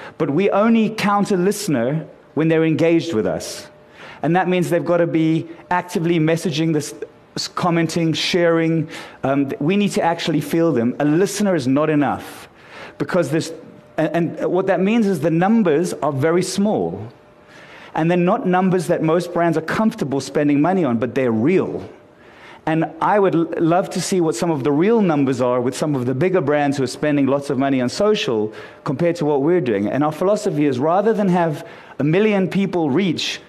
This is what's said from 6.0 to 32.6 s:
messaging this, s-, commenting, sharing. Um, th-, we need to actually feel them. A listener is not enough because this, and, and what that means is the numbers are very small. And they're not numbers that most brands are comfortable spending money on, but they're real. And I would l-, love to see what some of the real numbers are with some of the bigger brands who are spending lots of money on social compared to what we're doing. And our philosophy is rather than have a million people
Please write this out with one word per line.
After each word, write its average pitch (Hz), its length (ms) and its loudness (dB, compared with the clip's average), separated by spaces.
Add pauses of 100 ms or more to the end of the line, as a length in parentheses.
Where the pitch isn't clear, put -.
messaging 165 540 0
this, 143 220 -4 (420)
s-, - 100 -6
commenting, 165 640 0
sharing. 165 760 2 (340)
Um, 135 260 0
th-, - 120 -8
we 180 160 2
need 202 160 2
to 208 80 0
actually 165 400 0
feel 165 300 0
them. 120 280 0
A 143 60 2
listener 190 500 2
is 127 120 -2
not 147 220 2
enough 131 600 -2 (480)
because 147 340 -2
this, 160 220 -2 (440)
and, 165 420 -2
and 175 120 -2
what 185 160 0
that 180 120 2
means 214 280 2
is 185 140 0
the 160 100 2
numbers 175 640 2
are 147 180 -2
very 160 320 2
small. 113 640 -2 (880)
And 165 180 0
they're 180 60 2
not 180 280 2
numbers 180 420 2
that 185 140 0
most 165 320 0
brands 170 240 2
are 156 40 -2
comfortable 160 600 -2
spending 147 400 2
money 180 220 2
on, 117 160 0
but 113 160 -2
they're 131 160 2
real. 113 580 0 (800)
And 160 180 0 (160)
I 180 160 2
would 190 160 2
l-, 165 140 2 (120)
love 170 320 2
to 185 100 -4
see 185 200 0
what 160 140 0
some 170 160 -2
of 135 120 -2
the 147 80 0
real 202 300 2
numbers 139 400 2
are 123 200 2
with 131 140 -2
some 151 200 -2
of 123 100 -2
the 131 80 -2
bigger 180 280 0
brands 143 360 0
who 135 60 0
are 123 40 -2
spending 147 380 0
lots 139 240 0
of 135 80 -2
money 135 240 0
on 120 80 -2
social 165 640 0 (300)
compared 165 320 -2
to 165 100 -4
what 147 160 0
we're 170 200 2
doing. 104 260 -2
And 135 160 -2
our 151 80 0
philosophy 185 540 0
is 131 120 0
rather 180 360 2
than 196 160 0
have 165 380 0 (300)
a 131 60 -2
million 190 440 2
people 180 420 0